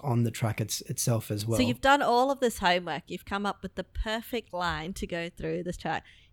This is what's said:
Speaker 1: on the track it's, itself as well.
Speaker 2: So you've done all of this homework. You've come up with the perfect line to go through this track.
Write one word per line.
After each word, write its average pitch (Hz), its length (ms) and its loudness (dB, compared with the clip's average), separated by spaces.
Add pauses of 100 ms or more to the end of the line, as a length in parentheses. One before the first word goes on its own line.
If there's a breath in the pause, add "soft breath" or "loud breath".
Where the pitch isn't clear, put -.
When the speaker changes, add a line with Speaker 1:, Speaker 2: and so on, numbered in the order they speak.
Speaker 1:
on 120 220 2
the 110 60 2
track 107 300 -2
it's, - 220 -4
itself 117 480 0
as 104 160 -2
well. 113 120 2
Speaker 2:
So 247 80 4
you've 240 140 -2
done 277 220 6
all 262 280 4
of 262 100 -2
this 233 180 2
homework. 175 500 2
You've - 160 -8
come 202 220 -4
up - 160 -4
with 185 120 -12
the 190 100 -6
perfect - 720 -6
line 170 400 -4
to 202 120 -6
go 170 240 -4
through 165 340 -4
this 175 140 -6
track. 160 260 -4 (280 soft breath)